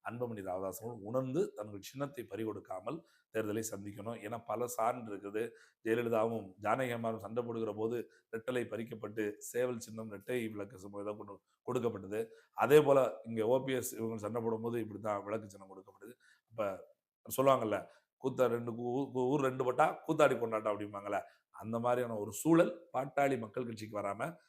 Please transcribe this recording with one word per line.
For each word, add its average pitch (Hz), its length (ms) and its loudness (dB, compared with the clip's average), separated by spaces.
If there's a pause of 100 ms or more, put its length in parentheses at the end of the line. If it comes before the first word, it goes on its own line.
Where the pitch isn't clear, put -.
அன்புமணி 113 380 -6
ராமதாஸ் 92 380 -4
அவர்களும் 113 260 -10
உணர்ந்து 131 460 -2
தங்கள் 104 280 -10
சின்னத்தை 139 440 -8
பறிகொடுக்காமல் 104 760 -6 (360)
தேர்தலை 110 360 0
சந்திக்கணும். 101 520 -8
ஏன்னா 113 240 -6
பல 113 200 -2
சான்று 117 420 0
இருக்குது. 101 340 -4 (420)
ஜெயலலிதாவும் 113 640 2 (160)
ஜானகி 120 300 2
அம்மாவும் 113 280 -2
சண்டை 113 240 -4
போடுகிற 113 280 -2
போது 110 240 0 (340)
ரெட்டலை 120 340 -2
பறிக்கப்பட்டு 110 600 -6 (140)
சேவல் 123 400 -2
சின்னம், 110 340 -10
ரெட்டை 113 380 -4
விளக்கு 101 280 -8
சின்னம் 101 220 -10
ஏதோ 104 120 -4
கொண்டு 101 220 -10 (280)
கொடுக்கப்பட்டது. 107 580 -2 (320)
அதே 139 300 8
போல 139 160 8 (260)
இங்க 113 220 -2
ஓ 127 180 4
பி 135 80 -2
எஸ் 123 220 -2
இவங்க 113 220 -4
சண்டை 107 260 -4
போடும்போது 113 380 -2
இப்படித்தான் 104 440 -4
விளக்கு 104 260 -6
சின்னம் 98 180 -18
கொடுக்கப்பட்டது. 98 480 -18 (340)
அப்ப 110 180 -2 (580)
சொல்லுவாங்கல்ல, 117 520 4 (440)
"கூத்த 127 260 4
ரெண்டு 117 240 0
கூ-, 120 220 -4
ஊ-, 127 320 0
ஊர் 143 140 4
ரெண்டு 131 240 2
பட்டா 151 220 6 (180)
கூத்தாடி 147 340 6
கொண்டாட்டம்" 110 340 0
அப்படிம்பாங்கல்ல, 101 480 -2 (300)
அந்த 113 280 -4
மாதிரியான 120 400 2
ஒரு 104 140 -4
சூழல் - 600 4
பாட்டாளி 135 460 2
மக்கள் 113 280 -4
கட்சிக்கு 107 340 -6
வராம, 107 360 -4 (120)